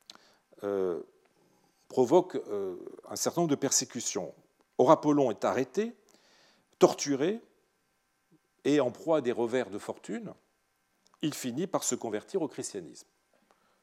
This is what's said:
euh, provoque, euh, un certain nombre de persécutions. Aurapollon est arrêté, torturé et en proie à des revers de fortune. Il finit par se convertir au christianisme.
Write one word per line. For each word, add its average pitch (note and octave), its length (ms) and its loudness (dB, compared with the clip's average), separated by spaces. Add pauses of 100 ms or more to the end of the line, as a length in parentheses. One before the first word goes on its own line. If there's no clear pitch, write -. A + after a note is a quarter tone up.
(640)
euh, F#2+ 380 -2 (880)
provoque, C#3 480 4
euh, G2 400 -4 (320)
un G#2 80 -10
certain - 260 -2
nombre E3 100 2
de C#3 40 2
persécutions. - 800 -2 (440)
Aurapollon C#3+ 540 6
est A2+ 140 -4
arrêté, C3+ 500 -2 (840)
torturé C#3+ 600 4 (1200)
et C#3+ 160 4
en B2+ 100 2
proie D#3 280 -2
à D3 40 0
des A#2+ 100 -2
revers A2+ 380 -2
de G2+ 80 -8
fortune. G3 560 -10 (880)
Il D3 120 -2
finit C3+ 340 -4
par D3 160 -2
se - 120 -2
convertir A#2 460 -4
au D3 60 -2
christianisme. - 600 -12 (760)